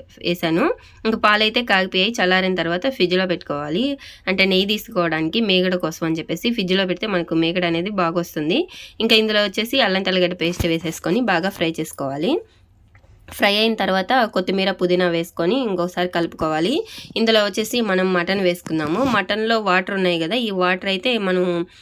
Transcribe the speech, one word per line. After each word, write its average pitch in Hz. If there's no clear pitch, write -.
వేసాను. 175
ఇంకా 220
పాలు 208
అయితే 226
కాగిపోయాయి, 190
చల్లారిన 185
తర్వాత 170
ఫ్రిడ్జ్లో 180
పెట్టుకోవాలి, 156
అంటే 190
నెయ్యి 190
తీసుకోవడానికి, 165
మేగడ 185
కోసం 156
అని 160
చెప్పేసి 165
ఫ్రిడ్జ్లో 185
పెడితే 175
మనకు 170
మేగడ 175
అనేది 175
బాగా 170
వస్తుంది. 165
ఇంకా 226
ఇందులో 214
వచ్చేసి 220
అల్లం 190
తెల్లగడ్డ 180
పేస్ట్ 175
వేసేసుకొని 165
బాగా 180
ఫ్రై 165
చేసుకోవాలి. 151
ఫ్రై 208
అయిన 220
తర్వాత 190
కొత్తిమీర, 190
పుదీనా 180
వేసుకొని 170
ఇంకొకసారి 180
కలుపుకోవాలి. 165
ఇందులో 220
వచ్చేసి 214
మనం 190
మటన్ 175
వేసుకున్నాము. 165
మటన్లో 208
వాటర్ 185
ఉన్నాయి 180
కదా, 165
ఈ -
వాటర్ 185
అయితే 190
మనం 185